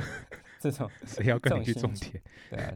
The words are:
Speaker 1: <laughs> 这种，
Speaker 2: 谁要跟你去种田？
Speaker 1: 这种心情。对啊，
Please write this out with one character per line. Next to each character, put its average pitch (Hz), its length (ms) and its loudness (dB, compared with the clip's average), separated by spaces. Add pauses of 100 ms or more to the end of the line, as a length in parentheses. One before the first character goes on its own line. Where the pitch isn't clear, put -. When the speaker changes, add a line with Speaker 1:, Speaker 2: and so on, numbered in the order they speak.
(280)
Speaker 1:
<laughs> - 320 -18
这 151 100 2
种， 131 200 -2 (160)
Speaker 2:
谁 - 220 -2
要 120 120 6
跟 139 180 4
你 - 60 0
去 117 100 2
种 117 200 0
田？ - 20 -4
Speaker 1:
这 - 0 -
种 - 0 -
心 - 160 -8
情。 92 100 -10 (280)
对 - 100 -4
啊， - 160 -4